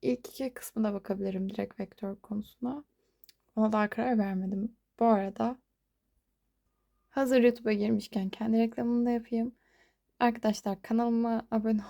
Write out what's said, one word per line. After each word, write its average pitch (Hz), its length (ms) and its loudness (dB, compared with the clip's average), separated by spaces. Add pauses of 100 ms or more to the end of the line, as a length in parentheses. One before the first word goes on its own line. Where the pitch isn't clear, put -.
İlk 247 260 -2
iki 262 260 -8
kısmı - 300 -6
da 208 100 0
bakabilirim 190 560 -4
direkt 196 300 -6
vektör 196 360 -8
konusuna. 240 680 -8 (720)
Ona 214 160 2
daha 214 180 2
karar 240 280 0
vermedim. 196 580 -2 (240)
Bu 233 60 4
arada 226 520 2 (1500)
hazır 262 340 4
YouTube'a 240 300 4
girmişken 208 560 -2
kendi 220 280 -2
reklamını 240 480 0
da 240 40 0
yapayım. 233 460 -2 (640)
Arkadaşlar 220 600 0
kanalıma 233 720 0
abone 220 380 0